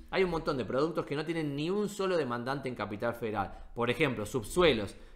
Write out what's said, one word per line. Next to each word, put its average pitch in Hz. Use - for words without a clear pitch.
Hay 185
un 180
montón 156
de 113
productos 147
que 143
no 151
tienen 156
ni 151
un 202
solo 190
demandante 127
en 123
Capital 107
Federal. 107
Por 117
ejemplo, 123
subsuelos. 117